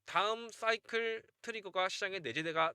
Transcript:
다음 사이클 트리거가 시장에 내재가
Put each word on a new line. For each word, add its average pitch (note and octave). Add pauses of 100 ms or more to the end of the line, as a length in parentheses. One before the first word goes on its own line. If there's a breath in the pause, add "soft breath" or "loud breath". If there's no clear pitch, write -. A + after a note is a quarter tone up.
다음 A3
사이클 A3+ (200)
트리거가 F#3+
시장에 G3
내재가 D#3+